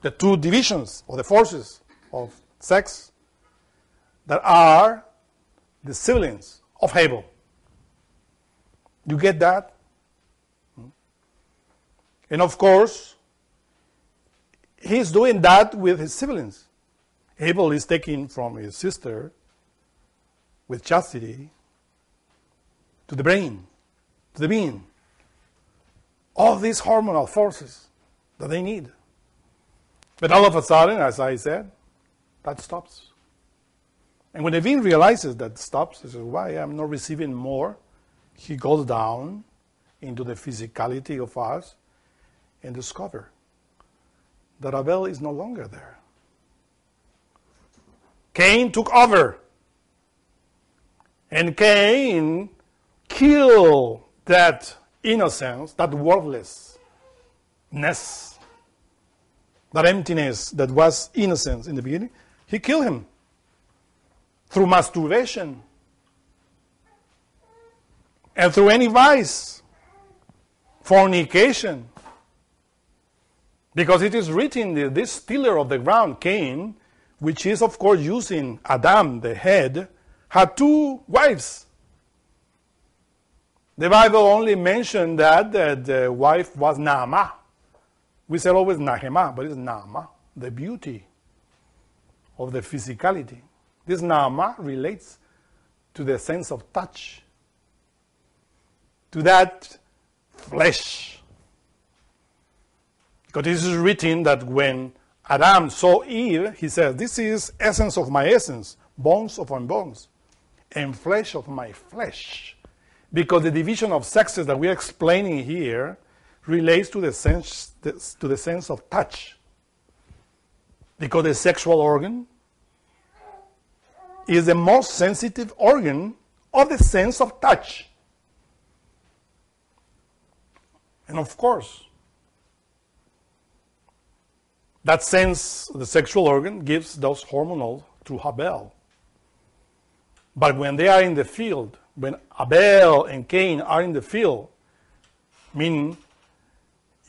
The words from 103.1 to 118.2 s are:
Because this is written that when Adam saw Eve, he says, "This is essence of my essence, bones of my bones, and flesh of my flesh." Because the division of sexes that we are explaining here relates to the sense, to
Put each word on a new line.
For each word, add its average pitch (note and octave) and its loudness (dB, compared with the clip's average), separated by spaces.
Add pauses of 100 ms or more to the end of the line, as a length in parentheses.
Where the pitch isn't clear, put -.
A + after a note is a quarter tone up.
Because D3 -8
this E3+ -4
is F3+ -4
written E3+ -2
that C#3 2
when C3 -4 (360)
Adam E3 4
saw F3+ 2
Eve, G#3+ -4
he D#3+ -6
says, C#3+ 0
"This A#3 -8
is A3 -6
essence G#3+ -2
of C#3 -2
my C#3 0
essence, D3+ -2 (200)
bones F#3+ 0
of D3+ -12
my C3 -8
bones, C#3 -8 (640)
and C#3 -8
flesh G#3 -4
of C3+ -14
my B2+ -14
flesh." - -16 (560)
Because E3+ 2
the D#3+ -2
division G3 -4
of D3 -2
sexes G#3+ -2
that C3+ -2
we D#3+ -2
are F#3+ 0
explaining F3 -2
here C#3 -6 (500)
relates E3 2
to G3+ -6
the D#3 -2
sense, - -6
to - -10